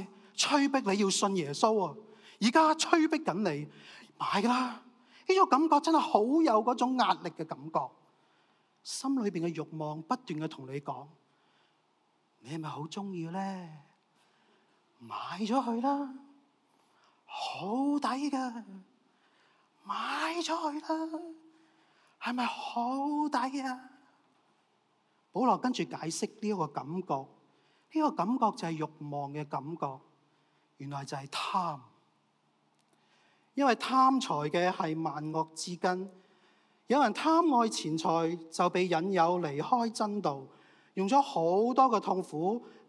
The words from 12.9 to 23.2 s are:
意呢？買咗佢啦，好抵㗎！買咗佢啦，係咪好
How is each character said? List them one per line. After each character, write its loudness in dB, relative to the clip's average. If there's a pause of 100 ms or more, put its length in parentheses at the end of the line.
意 -6
呢？ -8 (1300)
買 -12 (240)
咗 0
佢 -4
啦， -2 (1120)
好 -2
抵 -2
㗎！ -4 (1200)
買 -6
咗 -4
佢 -4
啦， -4 (1000)
係 -4
咪 -2
好 -2